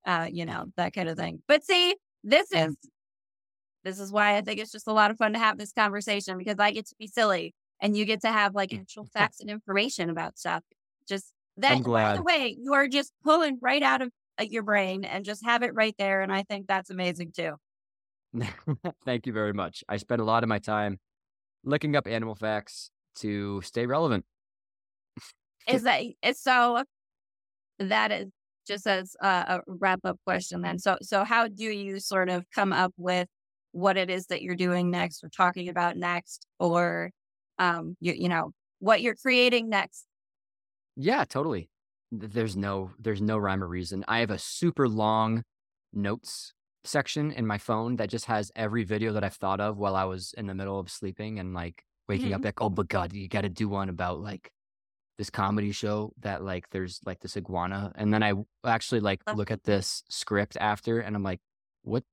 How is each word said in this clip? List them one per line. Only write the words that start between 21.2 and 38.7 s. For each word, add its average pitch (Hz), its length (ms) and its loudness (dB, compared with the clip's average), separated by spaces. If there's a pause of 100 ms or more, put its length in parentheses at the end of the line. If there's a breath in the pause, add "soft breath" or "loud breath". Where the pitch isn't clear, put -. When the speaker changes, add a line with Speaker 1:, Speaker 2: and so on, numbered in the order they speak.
Speaker 2:
looking 147 320 0
up 139 100 0
animal 113 280 -2
facts 107 560 -4 (260)
to 101 460 -4
stay 117 240 -4
relevant. 131 400 0 (880)
<laughs> - 520 -16
Speaker 1:
Is 254 160 2
that, 196 180 4 (200)
it's 254 200 0
so, 247 420 4 (960)
that 208 340 2
is 196 160 -4 (380)
just 202 200 -6
as 190 360 0
a, 196 40 2
a 180 400 2
wrap-up 185 600 0
question 185 360 -2
then. 175 160 -4
So, 190 240 2
so 196 220 2
how 233 240 4
do 202 160 -8
you 202 360 -4
sort 185 300 2
of 180 140 0 (100)
come 196 180 2
up 185 240 2
with 180 320 0 (440)
what 185 240 2
it 185 140 0
is 185 180 -4
that 180 140 -4
you're 180 140 -4
doing 180 340 2
next 175 340 -2
or 165 40 -16
talking 180 400 0
about 175 280 0
next, 175 500 -6 (120)
or, 170 520 2 (480)
um, 170 420 0
you, 170 140 0
you 175 140 -2
know, 165 240 -2 (280)